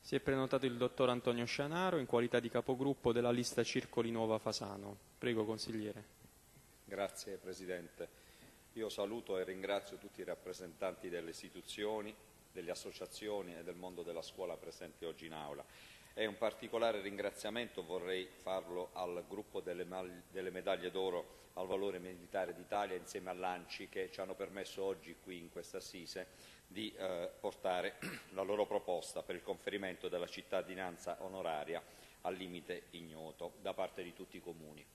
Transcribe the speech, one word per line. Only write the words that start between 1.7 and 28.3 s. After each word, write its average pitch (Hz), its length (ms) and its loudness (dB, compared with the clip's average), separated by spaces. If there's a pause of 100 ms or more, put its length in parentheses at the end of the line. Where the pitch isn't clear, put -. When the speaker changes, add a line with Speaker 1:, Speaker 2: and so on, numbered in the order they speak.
Speaker 1:
in 127 80 2
qualità 120 320 8
di 120 100 4
capogruppo 127 640 4
della 120 220 6
lista 120 320 4
Circoli 117 480 2
Nuova 110 260 4
Fasano. 101 580 -2 (220)
Prego, 113 260 4
consigliere. 107 600 -2 (800)
Speaker 2:
Grazie, 98 540 -2
Presidente. 90 720 -6 (680)
Io 110 140 -2
saluto 104 480 0
e 92 60 4
ringrazio 95 540 0
tutti 101 240 -12
i 90 40 -4
rappresentanti 90 840 -4
delle 85 220 -4
istituzioni, 104 840 -4 (380)
delle 87 180 -6
associazioni 95 880 -4
e 82 80 -8
del 87 100 -6
mondo 87 300 -8
della 82 180 -4
scuola 87 340 -4
presenti 82 480 -10
oggi 80 220 -4
in 80 60 -8
aula. 73 320 -6 (500)
E 110 100 2
un 104 140 0
particolare 113 640 4
ringraziamento 101 840 -2
vorrei 92 440 0
farlo 90 640 -2
al 87 360 -2
gruppo 101 300 -6
delle 90 260 -2
mal-, 90 460 -6
delle 92 200 -2
medaglie 90 420 2
d'oro 92 500 0 (120)
al 92 120 0
valore 95 320 2
militare 90 560 -2
d'Italia 95 400 0
insieme 90 360 -4
all'A 90 260 0
N 87 100 -8
C - 140 -8
I 95 80 -8
che 92 240 -2
ci - 80 -8
hanno 95 140 -2
permesso 95 500 -4
oggi 85 360 -2
qui 92 180 -8
in 85 120 -10
questa 87 280 -6
assise - 760 -8 (120)
di, 107 280 -4
eh, 92 440 0
portare 92 600 2 (180)
<clears throat> - 180 -14